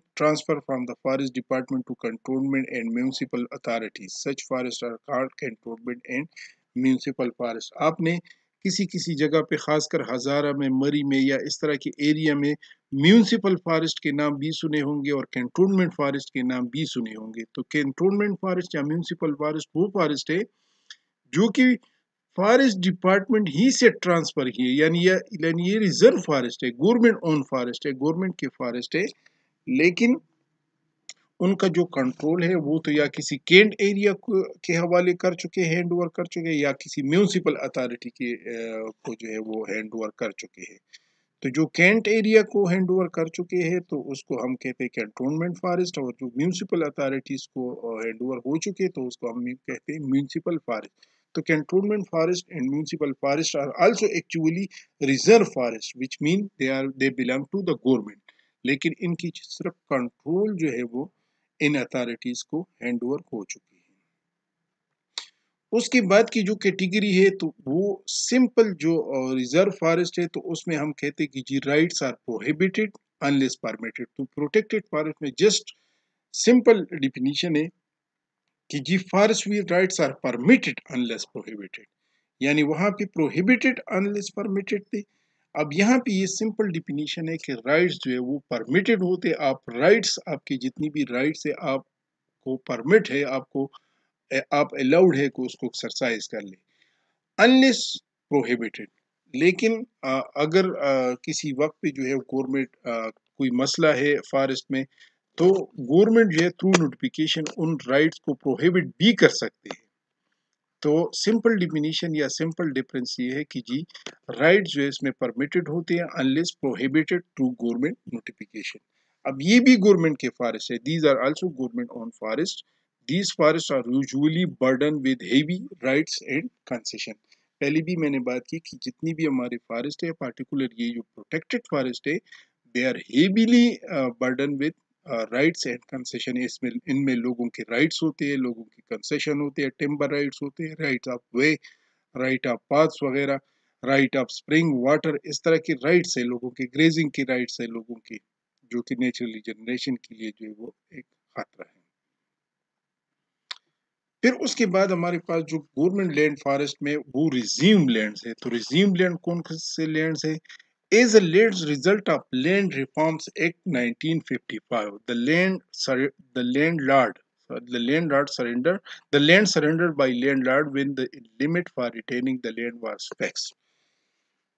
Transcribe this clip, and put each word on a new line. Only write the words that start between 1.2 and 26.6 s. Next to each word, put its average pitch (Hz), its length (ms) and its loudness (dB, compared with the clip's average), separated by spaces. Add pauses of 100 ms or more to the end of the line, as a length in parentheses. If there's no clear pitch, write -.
department 127 540 -4
to 127 120 -10 (100)
cantonment 131 600 -2 (120)
and 117 220 -4
municipal 127 440 -4 (140)
authorities। 113 680 -8
Such 135 120 -6 (140)
forests 123 360 -6
are 113 80 -10 (140)
called 131 180 -2 (140)
cantonment 117 560 -10 (160)
and 151 120 -4 (580)
municipal 131 440 0 (120)
forest। 113 280 -6 (120)
आपने 165 380 0 (460)
किसी 196 200 0
किसी 170 300 -6
जगह 151 260 4
पे, 156 160 -2
खासकर 147 560 -2
हजारा 143 400 0
में, 139 160 -2
मरी 143 340 2
में 139 180 2
या 135 140 2
इस 147 260 -6
तरह 151 140 0
के 151 140 -6 (200)
एरिया 151 260 2
में 143 200 2 (380)
municipal 196 600 6
forest 160 440 -2
के 151 120 -4
नाम 147 240 -2
भी 143 160 -4
सुने 151 280 -2
होंगे 143 320 -2
और 135 220 -2
cantonment 180 600 2
forest 139 360 -2
के 131 140 -4
नाम 123 240 -2
भी 143 180 -4
सुने 117 260 -6
होंगे। 110 320 -12 (120)
तो 123 160 -8
cantonment 185 680 0
forest 180 340 -4
या 147 60 -2
municipal 160 520 -4
forest 151 420 -4
वो 190 180 0
forest 151 380 -2
है 185 120 -2 (880)
जो 220 160 4
कि 254 280 4 (600)
forest 226 400 6
department 190 720 2
ही 196 220 4
से 240 180 6
transfer 160 600 0
किए, 127 320 0
यानी 170 240 4
ये, 185 100 6
यानी 170 540 -2
ये 214 100 0
reserve 196 420 6
फॉरेस्ट 131 420 -2